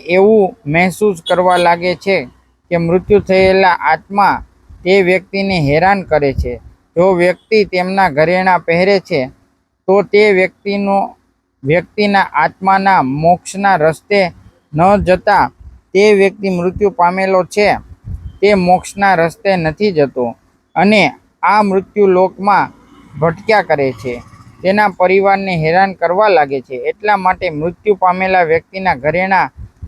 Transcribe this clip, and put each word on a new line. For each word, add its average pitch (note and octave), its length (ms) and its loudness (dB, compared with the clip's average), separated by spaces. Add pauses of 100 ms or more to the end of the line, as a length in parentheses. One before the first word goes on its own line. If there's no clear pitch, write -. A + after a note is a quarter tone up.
એવું F#3+ 560 2
મહેસૂસ F3 600 -2
કરવા F3+ 360 0
લાગે F3 360 0
છે F#3+ 220 -4 (540)
કે F3 80 0
મૃત્યુ F3+ 420 0
થયેલા F#3+ 600 2
આત્મા D#3+ 600 -2 (360)
તે F3+ 140 -2 (100)
વ્યક્તિને F#3 580 -2
હેરાન E3 440 2
કરે C#3+ 280 0
છે. B2 220 -6 (360)
જો E3+ 140 0 (100)
વ્યક્તિ F3+ 500 0
તેમના F#3 460 -2
ઘરેણાં F3 540 0
પહેરે F#3 360 0
છે, E3 200 -4 (680)
તો F#3 140 2
તે G#3 200 2 (100)
વ્યક્તિનો, G3 640 -2 (640)
વ્યક્તિના F#3+ 720 -2
આત્માના F#3+ 720 0 (120)
મોક્ષના F3+ 600 0
રસ્તે D#3+ 440 0 (480)
ન D3 120 -6 (180)
જતા F3+ 460 0 (440)
તે F#3+ 140 0 (120)
વ્યક્તિ G3 360 0
મૃત્યુ F#3 400 -2
પામેલો F#3 540 0
છે, G#3 240 0 (680)
તે G3 200 0
મોક્ષના F#3 640 0
રસ્તે E3 360 -2
નથી F3+ 400 -2
જતો C3+ 320 -2 (520)
અને G3+ 260 2 (360)
આ G3+ 240 2
મૃત્યુ G3 440 0
લોકમાં F#3 640 0 (420)
ભટક્યા E3+ 480 0
કરે C#3+ 300 -2
છે, A#2+ 220 -10 (420)
તેના G3+ 340 0
પરિવારને F#3+ 680 0
હેરાન F3 380 0
કરવા F3+ 340 0
લાગે C#3+ 320 0
છે. B2+ 160 -14
એટલા E3 400 -2
માટે F#3 340 -2
મૃત્યુ F3 460 -4
પામેલા F#3 480 0
વ્યક્તિના E3 520 -2
ઘરેણાં E3 560 -2 (360)